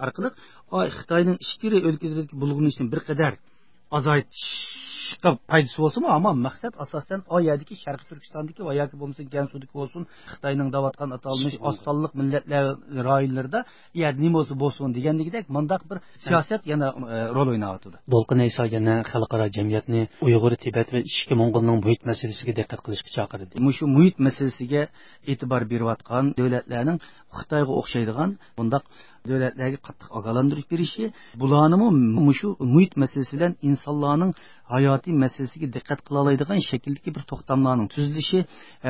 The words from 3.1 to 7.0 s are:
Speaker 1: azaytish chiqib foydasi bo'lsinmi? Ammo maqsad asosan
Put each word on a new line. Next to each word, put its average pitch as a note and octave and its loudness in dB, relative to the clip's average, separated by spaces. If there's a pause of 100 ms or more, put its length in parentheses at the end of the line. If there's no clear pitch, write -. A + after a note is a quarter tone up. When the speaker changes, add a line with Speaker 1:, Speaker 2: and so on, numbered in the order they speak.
Speaker 1:
azaytish C#3+ 0 (600)
chiqib - 0
foydasi D#3 2
bo'lsinmi? A#3+ 0
Ammo F3 4
maqsad C3+ -4
asosan D3+ -10